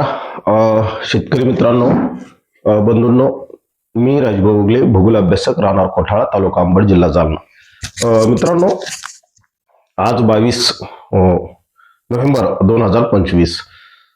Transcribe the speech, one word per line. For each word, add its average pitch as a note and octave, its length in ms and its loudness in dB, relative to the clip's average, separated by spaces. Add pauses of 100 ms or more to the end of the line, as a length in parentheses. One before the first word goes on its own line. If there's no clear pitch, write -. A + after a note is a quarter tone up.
(460)
अ, A2 360 2 (220)
शेतकरी - 400 -2
मित्रांनो, B2 440 0 (800)
अ, G#2+ 100 2
बंधूंनो, A#2 800 0 (360)
मी C3 260 0
राजभाऊ G#2 420 2
उगले, A2+ 200 2
भूगोल A2 340 2
अभ्यासक, G2+ 440 0
राहणार F#2+ 260 0
कोठाळा, G#2+ 380 -2
तालुका F#2+ 360 -2
अंबड, F2+ 240 2
जिल्हा F2 240 4
जालना. D#2+ 280 0 (720)
अ, A2 200 2
मित्रांनो, F3 540 0 (1160)
आज A#2 240 0
बावीस, A2+ 560 0 (340)
अ, G#2+ 40 0 (920)
नोव्हेंबर A#2+ 560 0
दोन A2+ 160 2
हजार A2 200 2
पंचवीस. F2 560 0 (580)